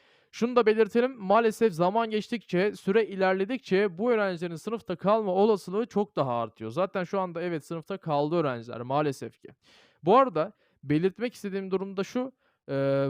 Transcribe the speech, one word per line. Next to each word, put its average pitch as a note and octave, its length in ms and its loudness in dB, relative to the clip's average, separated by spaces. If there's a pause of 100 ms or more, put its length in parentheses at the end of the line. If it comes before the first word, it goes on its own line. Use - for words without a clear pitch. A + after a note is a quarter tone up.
(320)
Şunu A#3+ 240 -2
da A#3+ 100 6
belirtelim. A3+ 540 2
Maalesef A3 540 2
zaman G3 360 0
geçtikçe, G3+ 680 -2
süre G#3 320 0
ilerledikçe F#3+ 920 0
bu A#3 140 0
öğrencilerin F3+ 440 -2
sınıfta G3 400 -8
kalma G#3 360 2
olasılığı G3+ 540 2
çok G3+ 300 -2
daha B2+ 260 0
artıyor. A2 300 -8
Zaten F#3 320 -2
şu G3 160 -4
anda F3 220 -6
evet, E3+ 240 -6
sınıfta E3+ 320 -10
kaldı D3+ 380 0
öğrenciler A#2+ 460 -2
maalesef C3+ 600 -4
ki. - 80 -20 (540)
Bu F#3 140 6
arada G#3 340 2 (320)
belirtmek F#3 500 -2
istediğim G3 380 -8
durum F#3+ 260 -4
da G3 60 -2
şu. B3+ 280 -6 (380)
Eee, C#3 400 0